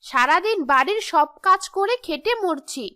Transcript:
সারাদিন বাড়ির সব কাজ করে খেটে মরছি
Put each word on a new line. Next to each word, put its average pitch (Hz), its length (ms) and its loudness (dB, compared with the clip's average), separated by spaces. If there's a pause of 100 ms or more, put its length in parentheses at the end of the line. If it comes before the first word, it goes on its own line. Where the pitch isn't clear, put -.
সারাদিন 339 600 2
বাড়ির 277 360 2
সব 302 280 0 (140)
কাজ 381 260 2
করে 392 280 -2
খেটে 330 380 -4
মরছি 330 500 -4 (120)